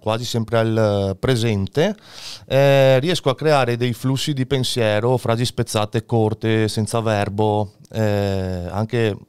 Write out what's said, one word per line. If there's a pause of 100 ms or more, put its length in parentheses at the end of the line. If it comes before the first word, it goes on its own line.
quasi
sempre
al
presente, (520)
eh,
riesco
a
creare
dei
flussi
di
pensiero,
frasi
spezzate,
corte,
senza
verbo, (180)
eh,
anche, (140)